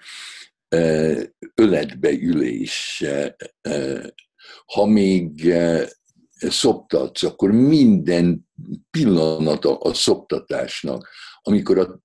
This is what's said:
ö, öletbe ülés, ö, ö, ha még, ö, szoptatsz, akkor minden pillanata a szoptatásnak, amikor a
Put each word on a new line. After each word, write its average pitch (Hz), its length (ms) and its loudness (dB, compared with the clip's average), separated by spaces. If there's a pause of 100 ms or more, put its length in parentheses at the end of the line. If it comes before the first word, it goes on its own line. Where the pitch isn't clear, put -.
(680)
ö, 80 540 0 (320)
öletbe 85 560 2
ülés, 64 920 -4
ö, 71 220 -4 (340)
ö, 69 460 -6 (600)
ha 104 200 0
még, 92 600 2
ö, 85 380 2 (540)
szoptatsz, - 840 -2
akkor 98 280 0
minden 101 960 4 (420)
pillanata 80 880 0
a - 160 -2
szoptatásnak, - 1120 -4 (340)
amikor 98 360 0
a - 260 -2